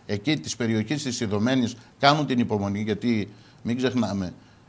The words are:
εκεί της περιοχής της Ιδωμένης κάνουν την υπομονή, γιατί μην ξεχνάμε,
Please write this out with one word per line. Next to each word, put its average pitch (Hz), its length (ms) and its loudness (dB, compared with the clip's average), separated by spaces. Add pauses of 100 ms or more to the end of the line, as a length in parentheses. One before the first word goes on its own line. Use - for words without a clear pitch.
εκεί 123 320 -2
της - 180 -8
περιοχής 113 480 0
της 127 160 -4
Ιδωμένης 113 560 0 (240)
κάνουν 147 260 6
την 127 140 0
υπομονή, 101 420 0
γιατί 107 480 -2 (320)
μην 117 160 -4
ξεχνάμε, 107 560 -2 (360)